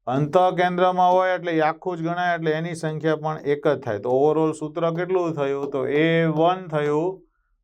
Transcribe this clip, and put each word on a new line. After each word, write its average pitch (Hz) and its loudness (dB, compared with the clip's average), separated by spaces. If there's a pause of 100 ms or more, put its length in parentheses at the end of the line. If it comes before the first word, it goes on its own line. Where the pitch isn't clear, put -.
અંતઃ 147 2 (180)
કેન્દ્રમાં 180 2
હોય 185 4
એટલે 175 -4
એ 160 2
આખું 156 -2
જ 160 -8
ગણાય 175 -2
એટલે 165 -2
એની 160 -4
સંખ્યા 156 -2
પણ 156 -6
એક 147 0
જ 139 0
થાય. 104 -4
તો 110 -4
overall 151 2
સૂત્ર 156 -4
કેટલું 175 -2
થયું? 139 -4
તો 135 -4
એ 165 2
વન 170 0
થયું 151 -2 (420)